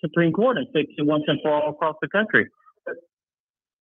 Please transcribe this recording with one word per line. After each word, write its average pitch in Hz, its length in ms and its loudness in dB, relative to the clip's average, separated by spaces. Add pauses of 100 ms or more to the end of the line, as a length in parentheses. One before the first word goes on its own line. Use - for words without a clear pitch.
Supreme 170 320 0
Court 233 240 2
and 131 160 -4
fix 151 240 -2
it 147 80 -2
once 151 220 2
and 160 160 0
for 156 80 0
all 151 180 0
across 151 320 -4
the 156 80 -6
country. 196 380 2 (1300)